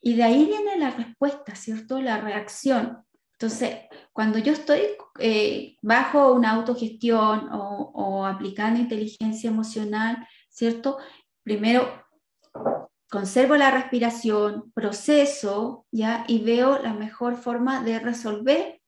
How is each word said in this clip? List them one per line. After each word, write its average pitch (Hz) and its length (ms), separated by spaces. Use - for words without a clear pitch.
Y 240 140
de 233 80
ahí 254 240
viene 415 320
la 277 140
respuesta, 240 640
¿cierto? 226 440
La 226 200
reacción. 214 840
Entonces, - 460
cuando 220 260
yo 240 140
estoy, 302 300
eh, 214 640
bajo 262 500
una 233 200
autogestión 226 1000
o, 202 400
o 196 340
aplicando 196 520
inteligencia 220 720
emocional, 220 760
¿cierto? 233 500
Primero 220 580
conservo 254 460
la 277 160
respiración, 226 1000
proceso, 233 1160
¿ya? 226 380
Y 233 140
veo 247 380
la 226 140
mejor 240 420
forma 247 460
de 226 160
resolver 233 880